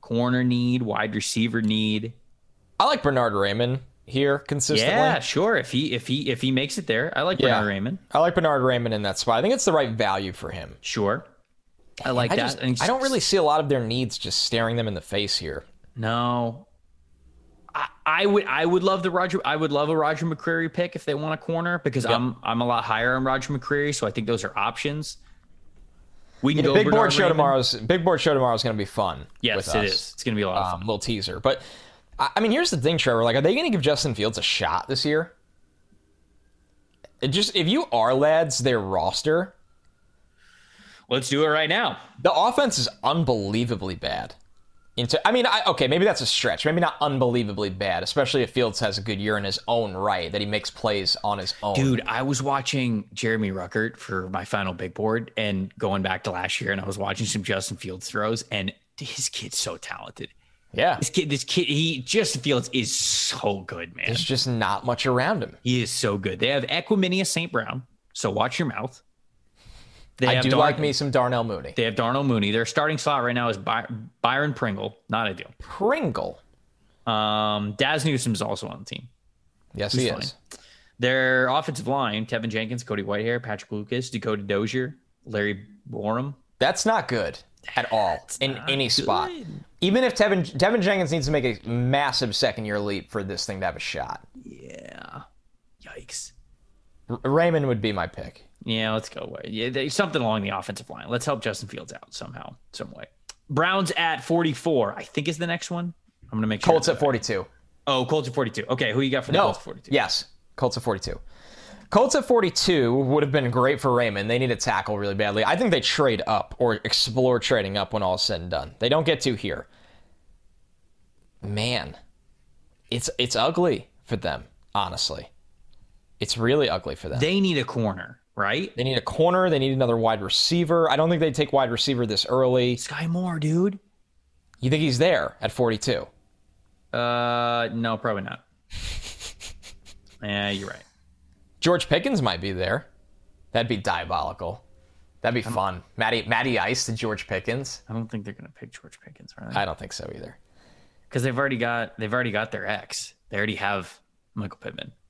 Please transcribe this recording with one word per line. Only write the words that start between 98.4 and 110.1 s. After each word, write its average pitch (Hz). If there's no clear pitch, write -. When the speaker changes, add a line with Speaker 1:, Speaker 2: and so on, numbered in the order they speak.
Speaker 1:
Yeah, 110
let's 110
go. -
With, -
yeah, 110
they, 135
something 160
along 110
the 98
offensive 98
line. 57
Let's 120
help 135
Justin 101
Fields -
out -
somehow, -
some -
way. -
Browns 170
at 160
forty-four, 160
I -
think 147
is 156
the 170
next 170
one. 175
I'm 107
gonna 110
make 107
sure 160
Speaker 2:
Colts 156
Speaker 1:
that 143
Speaker 2:
at -
forty-two. 117
Speaker 1:
Oh, 131
Colts 139
at 123
forty-two. 120
Okay, 123
who 127
you 135
got 127
for -
the 175
Speaker 2:
No. 196
Speaker 1:
Colts 113
at -
forty-two? -
Speaker 2:
Yes, 113